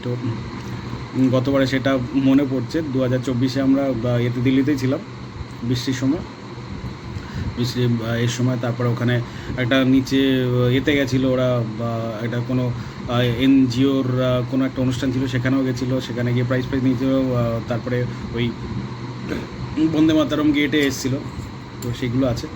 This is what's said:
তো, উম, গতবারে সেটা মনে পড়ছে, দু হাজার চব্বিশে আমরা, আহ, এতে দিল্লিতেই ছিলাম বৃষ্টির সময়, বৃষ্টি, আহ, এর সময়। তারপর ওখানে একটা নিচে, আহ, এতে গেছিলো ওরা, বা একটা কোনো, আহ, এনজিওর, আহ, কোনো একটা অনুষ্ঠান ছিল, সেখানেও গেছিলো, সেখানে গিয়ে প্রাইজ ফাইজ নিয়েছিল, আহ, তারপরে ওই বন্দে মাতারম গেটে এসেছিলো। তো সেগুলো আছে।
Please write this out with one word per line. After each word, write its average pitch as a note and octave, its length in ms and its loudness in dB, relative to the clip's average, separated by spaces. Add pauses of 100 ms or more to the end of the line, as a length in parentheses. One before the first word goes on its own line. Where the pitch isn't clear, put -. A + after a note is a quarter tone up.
তো, B2 120 -2 (1000)
উম, B2+ 140 4
গতবারে C3 380 4
সেটা C3 300 2 (180)
মনে C3+ 360 6
পড়ছে, C3 300 -2 (120)
দু B2+ 80 2
হাজার B2+ 240 2
চব্বিশে C3 360 0
আমরা, C3+ 220 4
আহ, B2 340 0
এতে A#2+ 240 0
দিল্লিতেই C3 360 4
ছিলাম C3 220 0 (640)
বৃষ্টির B2 300 -2
সময়, C3+ 260 0 (1400)
বৃষ্টি, B2 280 0
আহ, A#2 280 0
এর A#2+ 140 0
সময়। B2 340 0
তারপর B2 240 -2
ওখানে A#2+ 360 0 (360)
একটা C3 260 2
নিচে, C3 640 4
আহ, B2 220 2
এতে C3+ 280 2
গেছিলো C3 360 2
ওরা, B2+ 320 2 (160)
বা A2+ 320 -4 (100)
একটা A#2+ 260 -2
কোনো, B2+ 240 0 (380)
আহ, B2 120 2
এনজিওর, B2+ 1000 4
আহ, B2+ 300 2
কোনো C3 140 2
একটা C3 160 -4
অনুষ্ঠান B2+ 300 0
ছিল, B2+ 160 0
সেখানেও C3 360 0
গেছিলো, C3 380 0
সেখানে A#2+ 320 -2
গিয়ে B2 140 2
প্রাইজ B2+ 180 0
ফাইজ C3 180 -2
নিয়েছিল, C3 260 2
আহ, B2 580 2
তারপরে B2 380 -2 (300)
ওই A#2 160 0 (1400)
বন্দে D#3 200 4
মাতারম D3+ 380 2
গেটে D3 280 2
এসেছিলো। C3+ 380 0 (640)
তো A#2+ 180 -4
সেগুলো B2+ 280 0
আছে। A#2 280 -2